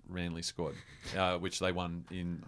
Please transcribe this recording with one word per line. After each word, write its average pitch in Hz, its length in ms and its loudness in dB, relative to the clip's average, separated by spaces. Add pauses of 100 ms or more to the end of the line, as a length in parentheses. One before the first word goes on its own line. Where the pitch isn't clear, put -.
(100)
Manly 87 320 -2
squad, 80 320 -2 (420)
uh, 90 220 6
which 92 220 -2
they 92 120 4
won 87 380 -2
in 87 380 -2